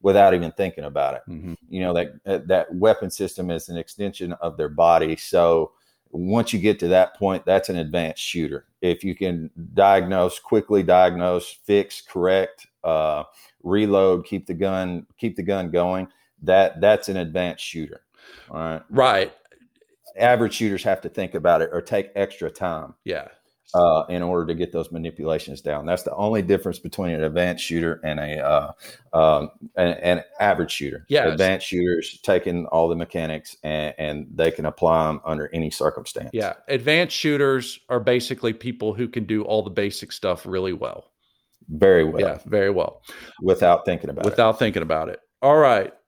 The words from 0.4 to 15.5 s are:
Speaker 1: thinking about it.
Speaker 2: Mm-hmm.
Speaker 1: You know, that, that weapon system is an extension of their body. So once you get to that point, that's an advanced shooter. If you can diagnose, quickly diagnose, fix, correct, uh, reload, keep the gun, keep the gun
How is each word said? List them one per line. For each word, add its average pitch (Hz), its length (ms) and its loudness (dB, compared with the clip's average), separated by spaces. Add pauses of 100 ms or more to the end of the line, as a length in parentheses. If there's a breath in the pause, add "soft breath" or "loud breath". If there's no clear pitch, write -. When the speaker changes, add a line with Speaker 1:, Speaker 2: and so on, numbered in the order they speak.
Speaker 1:
thinking 87 320 -6
about 69 300 -2
it. - 140 -12
Speaker 2:
Mm-hmm. 85 260 -12 (140)
Speaker 1:
You 92 120 -8
know, 90 140 -2
that, 87 540 -4
that 87 260 0
weapon 98 360 2
system 90 400 -6
is 82 180 -6
an 85 80 -10
extension 90 580 -8
of 82 220 -8
their 78 120 -4
body. 80 480 4
So 85 560 2 (380)
once 101 420 -2
you 113 60 -2
get 98 200 2
to 85 100 -2
that 92 280 4
point, 95 280 -2
that's 95 240 2
an 90 80 -2
advanced 80 460 -4
shooter. 71 420 -6 (160)
If 87 220 0
you 92 140 -6
can 87 340 -6 (240)
diagnose, 95 640 4
quickly 104 460 2
diagnose, 90 800 2
fix, 101 360 0
correct, 92 680 0 (160)
uh, 78 400 0 (400 soft breath)
reload, 95 600 2
keep 95 220 -10
the 92 80 -8
gun, 92 520 -4 (120)
keep 110 160 -6
the 98 80 -10
gun 92 280 -4